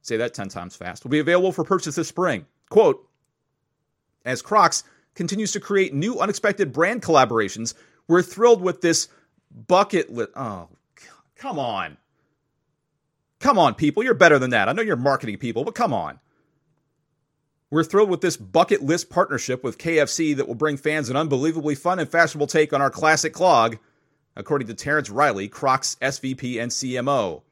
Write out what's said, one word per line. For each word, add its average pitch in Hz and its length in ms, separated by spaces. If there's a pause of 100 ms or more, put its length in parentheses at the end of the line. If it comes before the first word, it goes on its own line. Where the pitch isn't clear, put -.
say 113 160
that 117 160
ten 98 160
times 90 260
fast, 87 260
will 123 80
be 147 80
available 175 340
for - 120
purchase 170 300
this 170 140
spring. 147 360 (240)
Quote, 196 400 (1160)
"As 123 160
Crocs - 420 (300)
continues 190 380
to 208 80
create 190 340
new 190 240
unexpected 196 540
brand 185 280
collaborations, 117 720 (360)
we're 175 140
thrilled 220 380
with 180 220
this - 260 (420)
bucket 180 600
li-," 117 140 (100)
oh, 101 320 (300)
c-, - 100 (280)
come 240 220
on. 95 380 (1400)
Come 254 200
on, 139 160
people. 156 300
You're 254 100
better 151 240
than 127 120
that. 107 180
I 127 40
know 214 100
you're 202 140
marketing 123 420
people, 120 260
but 220 100
come 220 180
on. 80 280 (1500)
"We're 156 140
thrilled 196 260
with 170 100
this 170 160
bucket 147 460
list 156 280
partnership 131 540
with 117 140
K 165 200
F 143 100
C 156 260
that 131 120
will 120 80
bring 147 220
fans 151 320
an 127 80
unbelievably 151 580
fun 180 240
and 151 100
fashionable 156 380
take 156 260
on 139 80
our 135 100
classic 156 420
clog," 117 460 (580)
according 127 320
to 113 60
Terrence 143 360
Riley, 104 380
Crocs - 520
S 139 180
V 131 160
P 123 240
and 117 140
C 127 240
M 127 120
O. 104 440